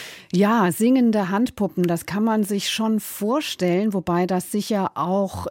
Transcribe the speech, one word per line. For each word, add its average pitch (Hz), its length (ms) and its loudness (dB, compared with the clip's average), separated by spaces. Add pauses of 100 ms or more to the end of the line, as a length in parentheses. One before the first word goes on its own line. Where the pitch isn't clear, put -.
(340)
Ja, 202 380 4
singende 226 560 2
Handpuppen, 196 560 0
das 170 220 0
kann 208 180 -2
man 220 180 2
sich 202 280 -2
schon 220 300 0
vorstellen, 208 920 -2
wobei 180 340 0
das 180 240 -2
sicher 208 440 -2
auch 185 560 -2